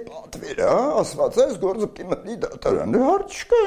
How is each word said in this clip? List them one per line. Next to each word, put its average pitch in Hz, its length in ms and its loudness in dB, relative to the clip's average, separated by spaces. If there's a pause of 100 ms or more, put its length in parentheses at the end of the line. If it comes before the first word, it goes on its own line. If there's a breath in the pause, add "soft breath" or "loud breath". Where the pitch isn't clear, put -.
պատվեր - 560 -12
է, - 40 4 (360)
ասված 143 360 0
է, 254 120 6
այս 247 120 -6
գործը 202 300 0
պիտի - 200 -14
մտնի 208 320 -6
դատարան։ - 500 -2
Դե 208 80 4
հարց 381 380 0
չկա, 466 280 4